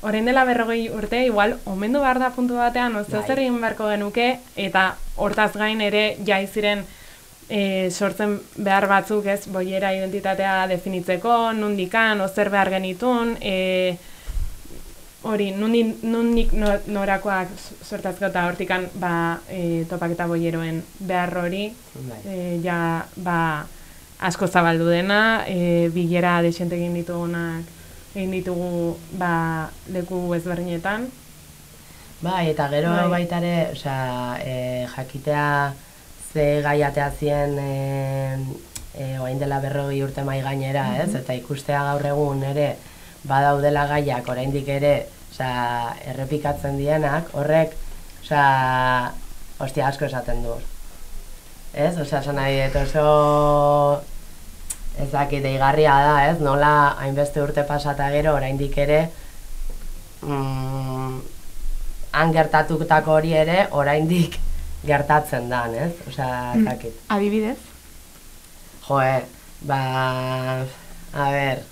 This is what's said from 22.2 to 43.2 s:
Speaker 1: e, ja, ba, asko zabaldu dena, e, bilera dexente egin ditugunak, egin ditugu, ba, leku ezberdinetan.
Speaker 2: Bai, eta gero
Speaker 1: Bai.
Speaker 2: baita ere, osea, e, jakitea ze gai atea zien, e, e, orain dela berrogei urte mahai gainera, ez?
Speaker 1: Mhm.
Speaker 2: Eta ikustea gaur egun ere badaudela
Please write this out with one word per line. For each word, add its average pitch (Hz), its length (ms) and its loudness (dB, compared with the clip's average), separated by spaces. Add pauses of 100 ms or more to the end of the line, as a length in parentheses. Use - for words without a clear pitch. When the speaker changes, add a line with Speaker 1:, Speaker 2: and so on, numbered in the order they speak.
Speaker 1:
e, 190 160 -8 (240)
ja, 170 420 -2 (120)
ba, 165 500 -2 (520)
asko 185 280 -2
zabaldu 170 420 4
dena, 202 560 4
e, 175 440 2
bilera 175 520 2
dexente 170 340 0
egin 175 180 -2
ditugunak, 170 760 -4 (400)
egin 190 220 -4
ditugu, 175 680 -2 (140)
ba, 165 580 -2 (180)
leku 180 360 -4 (100)
ezberdinetan. 175 720 -4 (1120)
Speaker 2:
Bai, 170 300 0
eta 151 200 0
gero 147 220 2
Speaker 1:
Bai. 175 180 2
Speaker 2:
baita 175 280 0
ere, 175 340 0
osea, 127 680 -4
e, 127 480 -4
jakitea 139 580 -2 (880)
ze 147 280 4
gai 147 200 2
atea 143 300 0
zien, 143 460 0
e, 135 800 -2 (540)
e, 131 280 -6
orain 131 200 -4
dela 139 200 -2
berrogei 139 440 -2
urte 135 200 -4
mahai 135 180 -2
gainera, 135 560 -2
ez? 185 120 0
Speaker 1:
Mhm. 208 80 -2
Speaker 2:
Eta 131 160 -4
ikustea 143 500 -2
gaur 143 220 0
egun 143 380 0
ere 139 320 0 (440)
badaudela 143 680 4